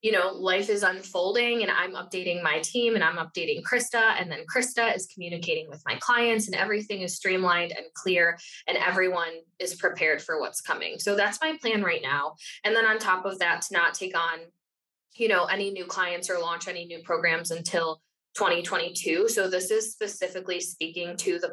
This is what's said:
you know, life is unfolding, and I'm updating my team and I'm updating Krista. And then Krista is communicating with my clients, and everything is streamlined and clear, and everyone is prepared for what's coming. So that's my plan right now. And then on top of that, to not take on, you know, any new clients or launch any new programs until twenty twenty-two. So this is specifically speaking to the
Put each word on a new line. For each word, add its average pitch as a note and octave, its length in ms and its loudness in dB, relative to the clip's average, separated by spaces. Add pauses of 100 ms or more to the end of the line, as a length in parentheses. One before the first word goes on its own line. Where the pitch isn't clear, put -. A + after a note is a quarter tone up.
you A3 100 2
know, F#3+ 200 4
life F#3 380 0
is G3+ 140 2
unfolding, G3 760 2
and - 80 0
I'm F3+ 220 0
updating F3+ 500 -4
my D#3 180 2
team A#3 340 2
and G3 80 4
I'm E3 140 2
updating D#3+ 460 -4
Krista. A#3 580 2
And F3+ 100 -4
then D3+ 220 -8
Krista B3 420 2
is F#3+ 180 -6
communicating E3+ 560 -4
with D3+ 180 -16
my - 100 -2
clients, A#3 500 2
and F#3 80 -4
everything G#3 480 -2
is F3+ 140 -6
streamlined F3+ 560 2
and - 220 -10
clear, E3+ 440 2 (300)
and E3 80 2
everyone F3+ 640 0 (200)
is F3 160 -4
prepared D#3 440 2
for D#3 200 -2
what's - 200 -4
coming. - 380 -6
So G3+ 160 2
that's G#3 260 2
my D#4 200 0
plan A3 220 0
right F3 200 0
now. C#3+ 320 -2 (300)
And G#3+ 100 4
then A3+ 120 6
on G#3+ 120 4
top F#3 260 0
of F#3+ 140 -4
that, F3 240 0
to - 120 -8
not E3+ 200 2
take F#3 220 -6
on, E3 220 0 (760)
you A#3 140 0
know, F3+ 160 4
any G3 260 -2
new F#3+ 140 -8
clients F3+ 440 -2
or F3+ 120 0
launch E3+ 260 -4
any F3 200 -8
new E3+ 180 -12
programs E3 480 0
until E3 480 -2 (360)
twenty F3 260 2
twenty-two. E3+ 680 0
So G3 200 2
this F#3 240 0
is A3 180 0
specifically F#3 720 -4
speaking E3+ 560 -6
to E3+ 240 0
the F3 120 -2